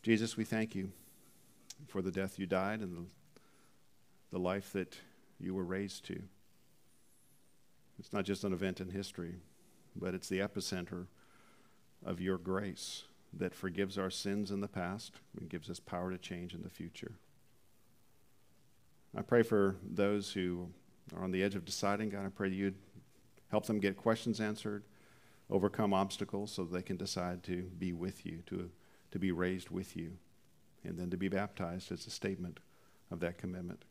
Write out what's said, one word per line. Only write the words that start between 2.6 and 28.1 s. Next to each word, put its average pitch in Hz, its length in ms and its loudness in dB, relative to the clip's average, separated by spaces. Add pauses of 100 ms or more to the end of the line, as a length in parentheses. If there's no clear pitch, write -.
and 90 180 -4
the, 87 80 -6 (1300)
the 95 80 -2
life 92 340 0
that - 260 -2 (420)
you 92 120 -4
were 92 120 0
raised 95 400 -4
to. 90 180 -6 (1800)
It's - 140 -12
not 101 120 2
just 98 200 0
an 98 80 2
event 92 280 0
in 92 100 -4
history, 92 440 -6 (640)
but 92 160 -2
it's - 140 -6
the 95 100 2
epicenter 92 680 -2 (1000)
of 90 160 -2
your 92 180 2
grace 92 680 -2 (280)
that - 220 -2
forgives 98 440 0
our 95 120 0
sins 101 400 -2
in 98 100 0
the 101 80 -2
past 95 460 -4 (240)
and 85 100 -10
gives 82 200 -8
us 87 120 -8
power 90 300 -4
to 90 80 -4
change 87 360 -8
in 85 80 -10
the 87 80 -10
future. - 420 -10 (2000)
I 104 60 -4
pray 117 200 8
for 101 400 6
those 101 500 2
who 90 360 0 (480)
are 90 80 -4
on 92 60 0
the 92 120 4
edge 101 120 4
of 90 100 -4
deciding, 101 460 2
God, 98 160 -4
I - 20 -2
pray 98 200 0
that 95 60 2
you'd 98 220 2 (760)
help 107 160 4
them 107 120 4
get 98 180 4
questions 110 440 2
answered, 107 440 -2 (640)
overcome 98 460 6
obstacles 98 580 2
so 92 120 0
they 90 180 -2
can 92 140 -2
decide 90 480 -2
to 90 180 -2 (160)
be 87 140 0
with 87 340 -4